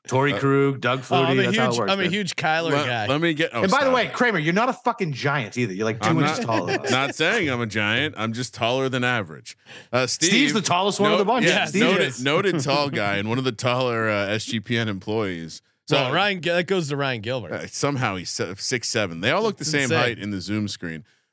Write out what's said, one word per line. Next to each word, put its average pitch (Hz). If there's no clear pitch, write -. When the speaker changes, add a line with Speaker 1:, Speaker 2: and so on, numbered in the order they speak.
Speaker 1:
Torrey 135
Speaker 2:
Uh, 101
Speaker 1:
Krug, 139
Doug 127
Speaker 3:
Oh, 175
I'm 135
Speaker 1:
Flutie, -
Speaker 3:
a 156
Speaker 1:
that's 185
how -
it -
Speaker 3:
huge, -
Speaker 1:
works, 190
Speaker 3:
I'm 196
a -
Speaker 1:
man. 175
Speaker 3:
huge 196
Kyler 160
Speaker 2:
Let, 143
Speaker 3:
guy. 117
Speaker 2:
let 143
me 165
get. 160
Oh, 117
Speaker 1:
And 190
by 269
the 294
Speaker 2:
stop 262
Speaker 1:
way, 226
Speaker 2:
it. 123
Speaker 1:
Kramer, 226
you're 160
not 240
a 247
fucking 180
giant 127
either. 117
You're, 107
like, 110
Speaker 2:
I'm 110
Speaker 1:
two 160
Speaker 2:
not, 147
Speaker 1:
inches -
taller 113
than -
us. -
Speaker 2:
not 135
saying 175
I'm 120
a 117
giant. 110
I'm 110
just 123
taller 127
than 123
average. 98
Uh, 123
Steve, 165
Speaker 1:
Steve's 233
the 214
tallest 185
one 208
of 208
Speaker 2:
no-, 214
Speaker 1:
the 196
bunch. 233
Speaker 2:
yeah, -
Speaker 3:
Yes, 156
he 190
Speaker 2:
noted, -
Speaker 3:
is. 123
Speaker 2:
noted 165
Speaker 3:
<laughs> 123
Speaker 2:
tall 143
guy 101
and 104
one 120
of 131
the 127
taller, 123
uh, 101
S 110
G 113
P 117
N 117
employees. 95
So 139
Speaker 3:
Well, 131
Ryan, 190
Gil-, 170
that 175
goes 175
to 143
Ryan 131
Gilbert. 110
Speaker 2:
uh, 80
somehow 127
he's 85
se-, 98
six -
seven. 85
They 113
all 196
look 214
the -
Speaker 3:
It's 151
Speaker 2:
same 143
Speaker 3:
insane. 143
Speaker 2:
height 120
in 104
the 95
Zoom 104
screen. 80